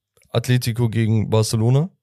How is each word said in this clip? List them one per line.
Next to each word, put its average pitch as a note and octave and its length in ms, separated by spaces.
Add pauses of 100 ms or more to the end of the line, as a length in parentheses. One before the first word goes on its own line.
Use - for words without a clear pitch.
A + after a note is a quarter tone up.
(300)
Atletico A#2+ 600
gegen A2 420
Barcelona. A#2 580 (140)